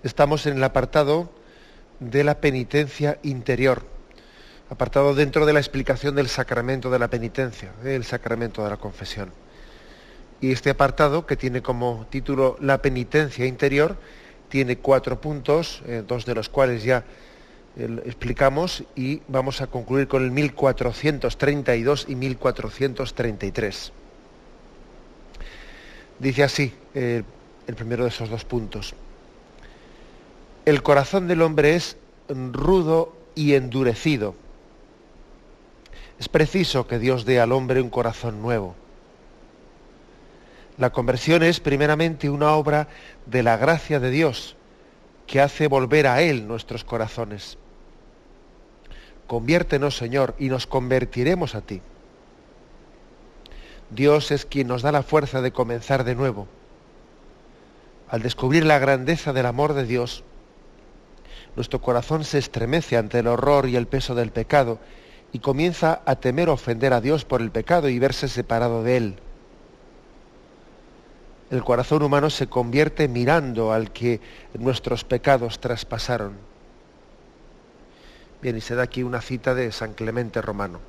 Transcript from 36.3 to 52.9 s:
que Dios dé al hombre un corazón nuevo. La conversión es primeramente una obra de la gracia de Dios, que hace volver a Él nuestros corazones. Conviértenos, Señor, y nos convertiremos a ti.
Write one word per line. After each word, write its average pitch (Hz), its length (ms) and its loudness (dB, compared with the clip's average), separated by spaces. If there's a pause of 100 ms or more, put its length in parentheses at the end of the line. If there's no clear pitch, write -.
que 120 100 -2
Dios 120 280 0
dé 123 140 4
al 117 120 4
hombre 131 280 2
un 123 120 -2
corazón 117 500 -4
nuevo. 107 320 -2 (2000)
La 127 100 2
conversión 131 540 2
es 165 160 4
primeramente 151 680 2
una 143 260 2
obra 151 340 2 (400)
de 127 160 0
la 113 120 6
gracia 147 440 2
de 127 100 0
Dios, 139 460 0 (720)
que 135 140 4
hace 143 260 4
volver 139 400 4
a 131 160 4
Él 127 240 0
nuestros 113 360 -8
corazones. 107 760 -6 (1700)
Conviértenos, 139 680 0
Señor, 123 420 0
y 135 80 -2
nos 127 200 -2
convertiremos 127 840 0
a 107 60 -8
ti. 98 220 -10 (2000)